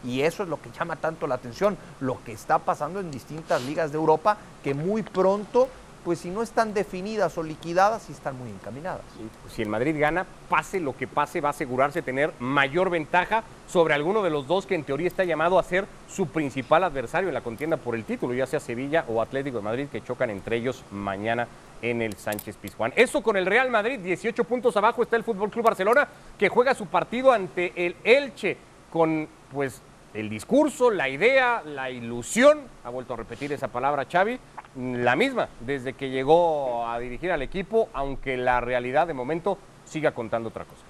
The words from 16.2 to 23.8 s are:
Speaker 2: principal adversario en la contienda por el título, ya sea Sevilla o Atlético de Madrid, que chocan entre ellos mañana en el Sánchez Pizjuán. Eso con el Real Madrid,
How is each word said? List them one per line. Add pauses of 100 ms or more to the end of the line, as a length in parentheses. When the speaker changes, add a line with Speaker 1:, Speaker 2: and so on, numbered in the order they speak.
Speaker 2:
principal
adversario
en
la
contienda
por
el
título,
ya
sea
Sevilla
o
Atlético
de
Madrid,
que
chocan
entre
ellos
mañana (340)
en
el
Sánchez
Pizjuán.
Eso
con
el
Real
Madrid,